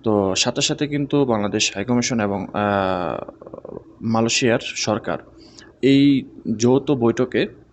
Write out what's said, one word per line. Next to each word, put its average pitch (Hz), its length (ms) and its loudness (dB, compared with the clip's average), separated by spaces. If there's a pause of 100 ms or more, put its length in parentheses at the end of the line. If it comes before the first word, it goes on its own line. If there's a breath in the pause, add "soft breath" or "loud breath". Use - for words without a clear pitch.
তো 101 320 2
সাথে 123 260 -2
সাথে 147 260 -2
কিন্তু 143 380 0
বাংলাদেশ 107 500 0
হাই 101 100 -6
কমিশন 120 360 0
এবং, 101 320 -2
আহ, 95 800 -2 (680)
মালয়েশিয়ার 113 640 2
সরকার - 560 -4 (640 loud breath)
এই 139 400 4 (340)
যৌথ 127 340 2
বৈঠকে 120 560 0 (260)